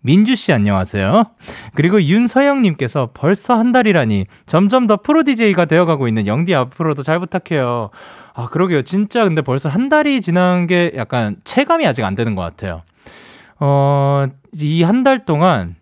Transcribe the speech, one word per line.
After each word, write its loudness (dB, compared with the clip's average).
민주 2
씨 -4
안녕하세요." 0
그리고 2
윤서영님께서 0
"벌써 -2
한 0
달이라니. 2
점점 2
더 2
프로 2
디제이가 2
되어가고 2
있는 -2
영디 0
앞으로도 -4
잘 -2
부탁해요." -4
아, -10
그러게요. 0
진짜 -2
근데 0
벌써 -2
한 -2
달이 0
지난 0
게 0
약간 -4
체감이 0
아직 0
안 -2
되는 -4
것 -6
같아요. -8
어, 0
이 -2
한 2
달 0
동안 0